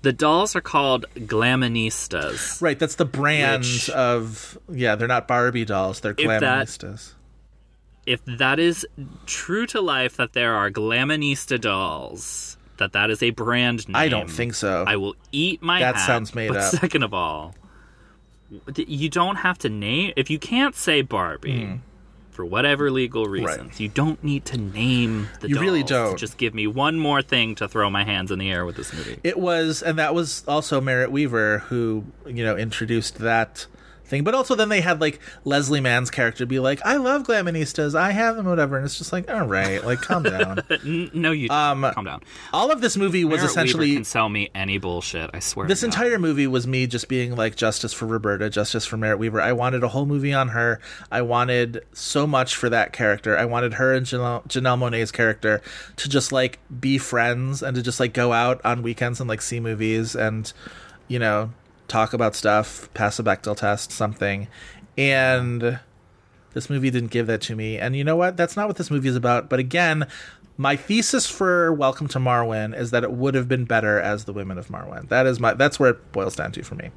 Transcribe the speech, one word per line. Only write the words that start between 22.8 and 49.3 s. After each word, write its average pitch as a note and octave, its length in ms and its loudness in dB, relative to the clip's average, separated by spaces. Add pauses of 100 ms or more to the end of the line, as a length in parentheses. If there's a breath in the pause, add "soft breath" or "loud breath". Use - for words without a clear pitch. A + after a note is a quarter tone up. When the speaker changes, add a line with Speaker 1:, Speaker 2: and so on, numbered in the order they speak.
Speaker 1:
legal A#2 360 0
Speaker 2:
Right. G2 200 -2
Speaker 1:
reasons, C2 340 -6
you G#2+ 100 -4
don't D3+ 340 0
need C#3+ 220 -2
to C3 120 -6
name A2 680 0 (140)
the C#3+ 80 -6
Speaker 2:
You C#3 100 2
really F3 240 2
Speaker 1:
dolls C3+ 60 -6
to C#3 40 0 (180)
Speaker 2:
don't. A2 60 -4
Speaker 1:
just - 200 -8
give A#2 180 0
me G#2+ 100 -2
one C#3 320 0
more C#3+ 240 2
thing A2+ 340 0
to G#2 120 -4
throw G#2 220 0
my G2+ 140 0
hands G2 280 -2
in F#2 80 -2
the F#2+ 100 -2
air F2+ 160 -2
with E2+ 120 -8
this - 160 -10
movie. C#2+ 300 -10
Speaker 2:
It F3 140 0
was, E3 460 0
and D#3+ 160 0
that D#3 160 2
was E3+ 320 -2
also D3 340 0
Merritt B2+ 300 2
Wever A#2 560 2
who, A2+ 380 0 (200)
you A#2+ 180 -4
know, A2 140 2
introduced A2+ 600 -2
that A2+ 480 0 (380 loud breath)
thing. C#3+ 200 -2
But A3 100 2
also B3+ 200 2
then G#3+ 120 2
they G#3 140 2
had, E3 180 2
like, D#3 220 0 (240 loud breath)
Leslie C#3+ 340 2
Mann's B2 320 2
character A#2+ 340 0
be C3 140 0
like, C3+ 260 2
"I B3 120 4
love C4+ 260 2
Glamonistas, E3 720 0
I F#3 160 4
have A3+ 240 2
them," G#3+ 100 -4
whatever. D#3 300 2
And C3+ 100 0
it's - 120 -4
just - 160 -8
like, F3+ 180 -4
all G3+ 140 0
right, F#2+ 400 2
like, A#2+ 160 0
calm F3+ 220 0
down. F#2+ 420 0
Speaker 1:
<laughs> - 40 -20
N-, E3 440 -2
no, E3 180 2
you D3 160 0
don't. C#3+ 100 2 (280)
Speaker 2:
Um, B2 80 2
Speaker 1:
Calm G#2 100 -4
down. D2 160 -8 (320 loud breath)
Speaker 2:
all A3+ 200 2
of C4+ 100 2
this G#3+ 160 0
movie F#3 260 2
was D#3 140 2
Speaker 1:
Merritt F3 140 2
Speaker 2:
essentially D#3 400 2
Speaker 1:
Wever C#3+ 80 4
can A2 40 -6
sell A2+ 240 0
me G#2 260 -2
any F#2+ 260 -2
bullshit, E2+ 540 -4
I E2+ 60 -10
swear - 260 -4
Speaker 2:
This F#3+ 140 0
Speaker 1:
to A#3+ 80 -2
God. G#3+ 60 0
Speaker 2:
entire A#3 260 2
movie D3 260 2
was B2+ 220 0
me B2+ 200 0
just A#2+ 200 -4
being B2 300 -2
like, A2 180 0
"Justice A2 380 -2
for - 120 -6
Roberta, G#2+ 440 0
justice G#2 360 -2
for A2+ 120 -6
Merritt G#2+ 220 0
Wever." A2 200 0